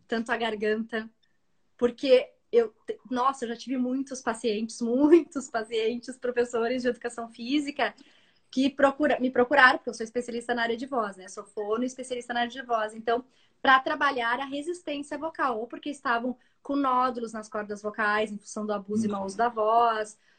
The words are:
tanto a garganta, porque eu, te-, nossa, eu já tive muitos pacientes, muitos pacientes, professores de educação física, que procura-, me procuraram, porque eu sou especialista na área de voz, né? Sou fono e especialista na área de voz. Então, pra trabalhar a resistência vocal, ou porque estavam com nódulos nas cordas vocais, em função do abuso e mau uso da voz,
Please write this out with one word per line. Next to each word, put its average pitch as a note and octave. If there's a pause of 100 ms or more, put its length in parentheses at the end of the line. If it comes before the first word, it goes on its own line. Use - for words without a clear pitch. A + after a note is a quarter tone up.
tanto A#3
a A3+
garganta, A3 (680)
porque A#3+ (200)
eu, A3+ (120)
te-, - (100)
nossa, B3+
eu A3
já A#3
tive B3+
muitos B3+
pacientes, A3+
muitos C#4+
pacientes, A#3
professores A#3+
de B3+
educação A#3+
física, C4 (560)
que C4+
procura-, C#4
me B3+
procuraram, C4
porque -
eu A3
sou A3+
especialista A#3+
na A#3
área A#3
de C4
voz, G#3
né? F#3
Sou G3+
fono G#3+
e B3+
especialista B3
na A#3+
área A#3+
de C4
voz. A3
Então, A#3 (360)
pra C4
trabalhar C4
a C#4
resistência D4
vocal, C#4+
ou A#3+
porque D4+
estavam B3 (260)
com C#4
nódulos B3
nas A3
cordas G#3
vocais, G#3
em G#3
função -
do G#3
abuso G#3
e G#3
mau G3
uso F#3+
da A#3
voz, A3 (220)